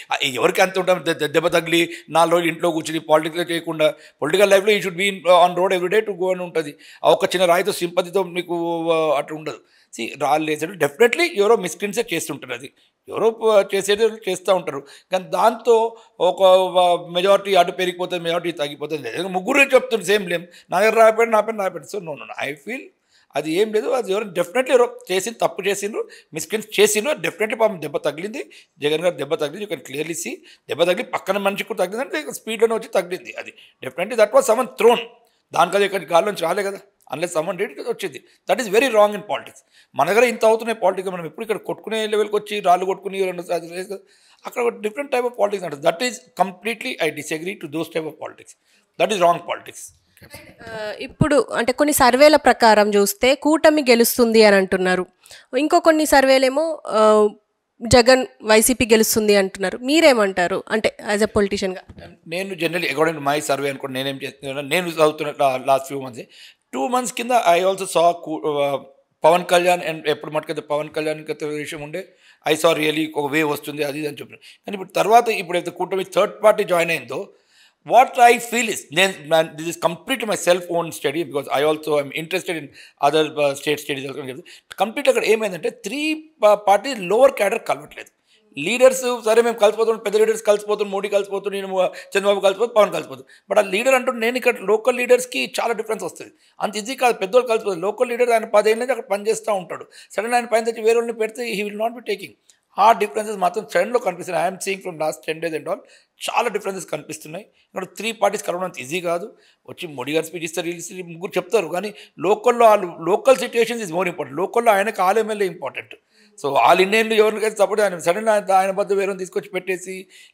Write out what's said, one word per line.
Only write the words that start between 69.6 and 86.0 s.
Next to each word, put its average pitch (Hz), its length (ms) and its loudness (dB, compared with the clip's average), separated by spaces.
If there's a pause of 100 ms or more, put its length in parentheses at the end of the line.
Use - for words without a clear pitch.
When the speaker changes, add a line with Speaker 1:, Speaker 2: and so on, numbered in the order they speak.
Speaker 1:
and 160 280 -6
ఎప్పుడు 151 220 -4
మటుకైతే 151 300 -6
పవన్ 151 280 -6
కళ్యాణ్ 156 300 -4
ఇంకా 151 160 -10
తెలుగుదేశం 151 480 -10
ఉండే 156 260 -12 (400)
I 156 60 2
saw 160 200 4
really 151 320 0 (100)
ఒక 143 160 -4
వేవ్ 151 180 0
వస్తుంది 147 340 -6
అది 143 140 -6
ఇది 151 100 -6
అని 143 80 -10
చెప్పాను. 110 220 -18
కానీ - 360 -16
ఇప్పుడు 190 140 -12
తర్వాత 220 400 4
ఇప్పుడైతే 175 420 -4
కూటమి 185 340 -4
థర్డ్ 185 400 -2
పార్టీ 202 200 4
జాయిన్ 170 260 0
అయిందో, 131 380 -6 (640)
what 254 200 6 (120)
I 240 120 8
feel 233 320 -4
is, 156 100 -4 (140)
నేను, 190 200 2 (160)
నా-, 160 180 4
this 156 220 -12
is 165 100 -8 (100)
completely 220 420 -6
my 180 80 -2 (100)
self 180 140 4 (140)
own 170 120 -2
study 151 360 -4
because 135 240 -6 (100)
I 143 60 0
also 156 280 -2
am 143 180 -2 (120)
interested 170 360 -6
in 147 80 -12 (420)
other, 156 160 2
uh, 147 280 -2
state 143 300 -4
studies 135 380 -8
అని 131 80 -12
చెప్తే 131 140 -14 (360)
కంప్లీట్ 226 300 -2
అక్కడ 233 160 2
ఏమైందంటే 208 460 -2
త్రీ 302 600 -6 (140)